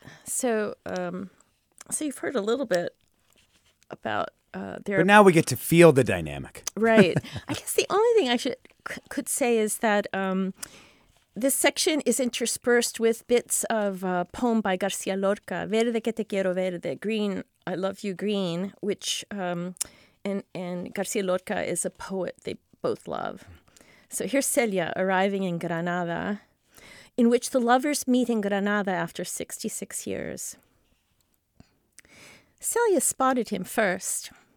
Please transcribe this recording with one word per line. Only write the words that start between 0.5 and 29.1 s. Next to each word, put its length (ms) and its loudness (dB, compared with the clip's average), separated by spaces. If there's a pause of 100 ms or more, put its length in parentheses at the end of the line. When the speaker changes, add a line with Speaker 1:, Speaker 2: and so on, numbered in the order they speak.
Speaker 1:
um, 460 -8 (580)
so 160 -6
you've 140 -8
heard 160 -4
a 60 0
little 240 -2
bit 300 -2 (920)
about, 400 -4 (240)
uh, 320 -10
their 120 -2
Speaker 2:
But 100 6
now 160 10
we 80 10
get 160 4
to 80 -4
feel 360 8
the 120 6
dynamic. 600 -4 (120)
Speaker 1:
Right. 420 6 (160)
Speaker 2:
<laughs> 140 -12
Speaker 1:
I 60 -6
guess 200 -8
the 160 0
only 300 4
thing 100 2
I 80 2
should, 200 -4 (300)
c-, 220 -12
could 180 -6
say 300 2
is 220 0
that, 340 2
um, 400 -2 (840)
this 200 0
section 460 2
is 180 0
interspersed 800 0
with 280 0
bits 380 0
of 380 -2
a 280 0
poem 300 0
by 160 0
Garcia 400 -2
Lorca, 500 -2
"Verde 320 0
que 140 -2
te 100 -4
quiero 300 -2
verde, 420 -4
Green, 480 -2 (240)
I 60 -6
love 280 -4
you 120 -4
green," 680 -2
which, 500 -4
um, 420 -4 (500)
and, 200 -4 (100)
and 400 -10
Garcia 300 -4
Lorca 400 -2
is 200 -4
a 60 -4
poet 540 -8
they 140 -8 (260)
both 240 -2
love. 380 -6 (640)
So 200 -6
here's 180 0
Celia 500 0
arriving 480 0
in 140 -2
Granada, 840 -4 (760)
in 100 6
which 220 2
the 100 2
lovers 480 2
meet 220 4
in 100 0
Granada 520 0
after 340 -4